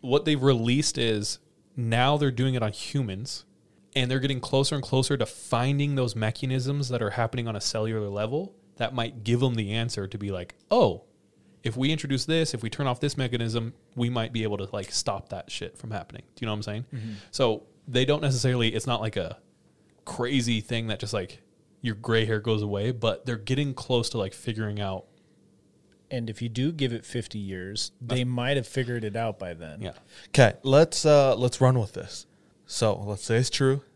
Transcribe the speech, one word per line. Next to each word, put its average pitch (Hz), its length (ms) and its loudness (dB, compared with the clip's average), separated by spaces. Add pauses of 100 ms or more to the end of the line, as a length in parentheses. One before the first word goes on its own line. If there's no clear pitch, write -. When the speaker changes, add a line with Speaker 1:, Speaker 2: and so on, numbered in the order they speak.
Speaker 1:
what 139 220 2
they've 147 180 2
released 127 560 4
is 110 420 0 (360)
now 123 400 2
they're 143 160 2
doing 127 220 0
it 123 100 0
on 104 80 0
humans, 113 720 -6 (540)
and 127 120 0
they're 131 100 2
getting 135 200 0
closer 135 360 2
and 135 80 -4
closer 131 340 2
to 117 80 0
finding 143 720 0
those 123 200 0
mechanisms 127 720 -2
that 123 140 -2
are 104 80 0
happening 117 400 -2
on 107 80 -4
a 95 40 -6
cellular 110 460 -2
level 110 480 -4 (220)
that 120 160 -2
might 117 320 -6
give 120 160 4
them 127 140 4
the 107 180 -2
answer 113 340 -4
to 107 100 -10
be 101 140 -4
like, 90 240 -8 (160)
"Oh, 190 320 4 (600)
if 113 120 -2
we 131 160 2
introduce 139 320 -2
this, 160 300 2
if 113 100 -6
we 117 60 -4
turn 139 180 -2
off 123 140 0
this 143 160 -2
mechanism, 117 560 -2 (220)
we 120 140 0
might 117 220 -2
be 113 120 -2
able 104 140 0
to, 95 140 -6
like, 101 200 -6
stop - 380 -4
that - 220 -10
shit - 260 -10
from 110 140 -12
happening." - 300 -10 (140)
Do - 80 -8
you - 20 -4
know 107 80 -2
what 107 40 -4
I'm 104 60 -6
saying? 107 300 -6
Speaker 2:
Mm-hmm. 113 180 -8 (200)
Speaker 1:
So 113 320 2 (260)
they 127 160 4
don't 147 160 2
necessarily, 127 520 2
it's 110 140 -2
not 117 140 0
like 110 160 -4
a 85 220 -6 (680)
crazy 120 560 0
thing 113 260 -4
that 107 120 -4
just, 101 140 -6
like, 95 280 -6 (400)
your 117 140 -2
gray 113 300 2
hair 110 140 0
goes 110 220 2
away, 104 300 -2
but 113 340 -2
they're 123 120 -2
getting 131 360 0
close 123 380 0
to, 120 60 -4
like, 98 160 -2
figuring 107 460 -4
out. 95 260 -4 (1080)
Speaker 2:
And 117 180 -4
if 104 120 -8
you 117 80 -4
do 127 220 0
give 139 220 0
it 113 120 -8
fifty - 340 -8
years, 95 520 -6 (100)
they 123 220 -2
Speaker 1:
That's 123 60 -2
Speaker 2:
might 123 280 0
have 123 100 -2
figured 120 360 -4
it 104 120 -4
out 113 240 -2
by 87 160 -8
then. 82 260 -14
Speaker 1:
Yeah. 98 120 -8 (380)
Speaker 3:
'Kay, 117 220 8 (100)
let's, 147 420 4
uh, 139 300 8
let's 120 260 0
run 127 180 6
with 104 140 -4
this. - 320 -12 (400)
So 107 300 0 (100)
let's 101 180 -8
say 113 140 2
it's 127 120 2
true. 135 320 2 (140)